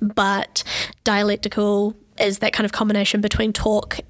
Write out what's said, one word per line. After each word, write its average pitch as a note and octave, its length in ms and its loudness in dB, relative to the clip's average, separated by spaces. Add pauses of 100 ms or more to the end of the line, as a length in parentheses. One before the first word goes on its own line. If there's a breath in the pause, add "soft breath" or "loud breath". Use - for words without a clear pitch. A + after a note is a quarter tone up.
but G3+ 600 0 (400 loud breath)
dialectical G#3 920 0 (220)
is G3 220 0
that G#3+ 120 0
kind G#3+ 140 0
of G3+ 60 -6
combination G#3 500 0
between G#3+ 320 0
talk - 440 0 (120)